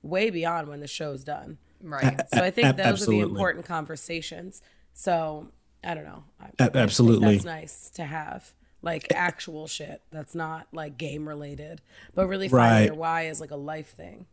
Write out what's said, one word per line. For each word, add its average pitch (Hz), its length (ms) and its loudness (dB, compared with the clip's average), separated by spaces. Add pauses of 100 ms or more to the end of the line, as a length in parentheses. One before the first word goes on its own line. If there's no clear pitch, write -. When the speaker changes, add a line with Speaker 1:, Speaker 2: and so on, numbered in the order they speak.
Speaker 1:
way 185 300 0
beyond 165 380 -2
when 147 120 -12
the 147 80 -12
show's 139 340 -8
done. 147 360 -10 (240)
Speaker 2:
Right. 139 360 0 (140)
Speaker 1:
So - 100 4
I 185 80 2
think 175 180 2
Speaker 3:
A-, - 20 6
a-, - 20 2
Speaker 1:
those - 100 -2
are - 20 -
the - 80 6
Speaker 3:
absolutely. 107 400 2
Speaker 1:
important 170 340 -2
conversations. 165 960 -8 (320)
So 160 540 -2 (360)
I 175 100 -6
don't 151 100 -10
know. - 200 -18 (160)
I, - 40 -20
Speaker 3:
A-, - 20 -18
Speaker 1:
I - 180 2
think 123 120 2
Speaker 3:
absolutely. 107 580 8
Speaker 1:
that's 98 100 4
nice - 520 -10
to 170 80 -8
have, 151 480 -10 (300)
like, 165 320 -2
actual 165 540 -4
shit 151 320 -10 (100)
that's 156 240 -14
not, 160 380 -8
like, 151 240 -12
game 151 320 -8
related, 147 520 -12 (340)
but 190 120 2
really 190 220 -2
finding 120 200 8 (100)
Speaker 3:
Right. 107 80 8
Speaker 1:
your 156 80 2
why 165 320 -2
is, 160 140 -8
like, 156 120 -10
a 147 40 -8
life 151 340 -10
thing. 90 420 -18